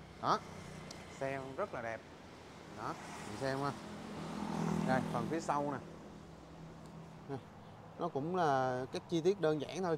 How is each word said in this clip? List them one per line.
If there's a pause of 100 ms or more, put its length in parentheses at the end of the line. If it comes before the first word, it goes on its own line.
(220)
Đó, (800)
xe (160)
rất
là
đẹp. (760)
Đó, (360)
mình
xem
ha. (1160)
Đây, (120)
phần
phía
sau
nè. (1500)
Nè, (640)
nó
cũng
là (100)
các
chi
tiết
đơn
giản
thôi.